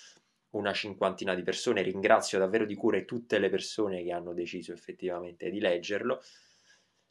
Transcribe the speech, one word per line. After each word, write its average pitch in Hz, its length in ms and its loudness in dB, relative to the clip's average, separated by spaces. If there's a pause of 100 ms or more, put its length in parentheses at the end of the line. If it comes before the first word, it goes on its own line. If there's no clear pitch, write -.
(500)
una 101 220 0
cinquantina 95 600 -2
di 90 80 -2
persone. 95 400 0
Ringrazio 98 560 4
davvero 101 280 4
di 104 80 -6
cuore 101 300 2
tutte - 340 -2
le 98 100 4
persone 92 540 -2
che 87 100 -4
hanno 85 220 -6
deciso 87 380 -6
effettivamente 87 760 -8
di 101 100 -4
leggerlo. 101 600 0 (920)